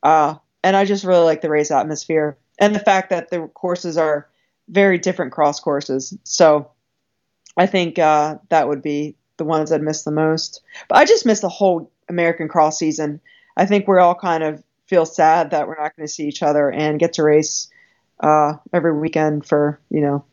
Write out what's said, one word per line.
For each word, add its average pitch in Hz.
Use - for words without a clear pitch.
Uh, 156
and 190
I 196
just 196
really 180
like 160
the 160
race 151
atmosphere 151
and 208
the 202
fact 190
that 170
the 175
courses 175
are 151
very 196
different 175
cross 147
courses. 143
So 147
I 185
think, 185
uh, 151
that 156
would 147
be 151
the 165
ones 156
I'd 156
miss 151
the 151
most. 156
But -
I 302
just 440
miss 220
the 190
whole 180
American 165
cross 156
season. 156
I 196
think 202
we 190
all 175
kind 170
of 151
feel 175
sad 160
that 151
we're 156
not 151
gonna 151
see 151
each 147
other 147
and 151
get 165
to 160
race, 151
uh, 151
every 160
weekend 156
for, 147
you 156
know 143